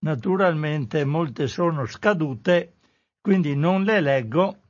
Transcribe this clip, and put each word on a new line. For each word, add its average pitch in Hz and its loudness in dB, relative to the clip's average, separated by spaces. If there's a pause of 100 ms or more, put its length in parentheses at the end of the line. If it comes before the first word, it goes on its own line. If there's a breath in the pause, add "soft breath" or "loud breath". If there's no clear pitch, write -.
naturalmente 151 0
molte 147 -2
sono 165 -2
scadute, 175 0 (460)
quindi 175 2
non 180 2
le 208 2
leggo. 135 0